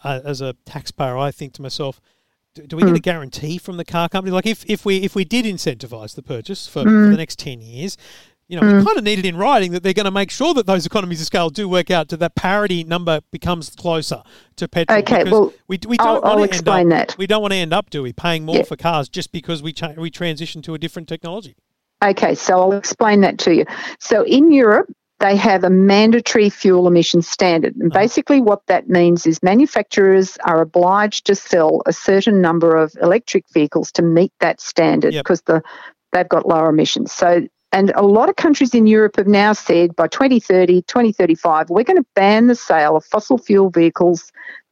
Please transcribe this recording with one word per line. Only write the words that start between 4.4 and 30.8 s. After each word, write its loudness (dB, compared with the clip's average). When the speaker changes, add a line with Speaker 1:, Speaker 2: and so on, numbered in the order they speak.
Speaker 1:
if, -6
if -6
we, 0
if -6
we -2
did -4
incentivise -10
the -16
purchase -12
for, -8
for 2
Speaker 2:
Mm. 4
Speaker 1:
the 2
next -10
ten -16
years, -14
you -12
know, 2
we 4
Speaker 2:
Mm. 4
Speaker 1:
kinda 0
need -2
it -4
in -4
writing 0
that -6
they're 0
gonna -2
make -4
sure -2
that -2
those 0
economies -6
of -10
scale -2
do -8
work -2
out, -2
to -10
that -4
parity -4
number -4
becomes -8
closer -8
to -10
petrol, -2
Speaker 2:
Okay, 0
Speaker 1:
because 0
Speaker 2:
well, 2
Speaker 1:
we -8
d-, -16
we -2
Speaker 2:
I'll, 0
Speaker 1:
don't -4
Speaker 2:
I'll 0
Speaker 1:
wanna 2
end 0
Speaker 2:
explain 0
Speaker 1:
up, 0
Speaker 2:
that. -14
Speaker 1:
we -8
don't -2
wanna -4
end -4
up, -2
do -8
we, -10
paying -6
more -2
Speaker 2:
Yeah. 0
Speaker 1:
for -12
cars -4
just -12
because -10
we -10
cha-, -12
we -10
transition -10
to -12
a -10
different -12
technology? -14
Speaker 2:
Okay, 0
so 0
I'll 2
explain 0
that 2
to 2
you. 2
So 0
in 4
Europe, 4
they 2
have 2
a 2
mandatory 4
fuel 2
emission 2
standard. -2
And -2
Speaker 1:
Uh-huh. 2
Speaker 2:
basically 2
what 0
that 0
means 2
is 0
manufacturers 2
are 2
obliged 0